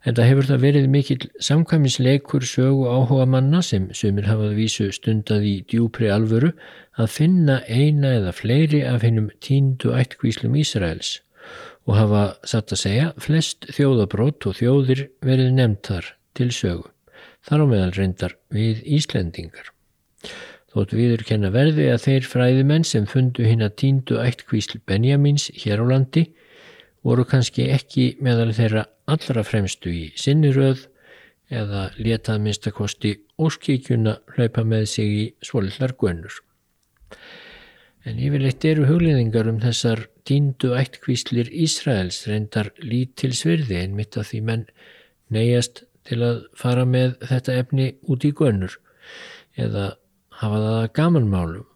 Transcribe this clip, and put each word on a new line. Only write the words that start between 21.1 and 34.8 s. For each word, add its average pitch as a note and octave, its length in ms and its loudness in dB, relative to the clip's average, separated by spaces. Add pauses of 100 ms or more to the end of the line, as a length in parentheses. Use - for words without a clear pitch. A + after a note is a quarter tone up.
verði D3 400 2
að A#2 160 0
þeir C3+ 200 2
fræðimenn C3+ 600 2
sem G#2 200 0
fundu B2 400 0
hina A2 240 2
týndu C3+ 480 0
ættkvísl A#2 640 -4
Benjamíns C#3 680 2
hér G#2+ 300 -2
á A#2+ 40 2
landi C3+ 440 2 (680)
voru A#2+ 260 2
kannski B2+ 400 0
ekki C3 520 0
meðal A#2 360 0
þeirra A2 320 0 (180)
allra C3 400 -2
fremstu F#2+ 480 -4
í E2 200 -6
sinni C#3+ 420 2
röð C3+ 320 0 (640)
eða G2+ 440 -6
léta A2 420 -2
að G#2+ 100 -2
minnsta G#2 260 -4
kosti G#2 440 -4 (180)
óskykjuna B2+ 840 -2 (120)
hlaupa A#2 360 -2
með A2 240 0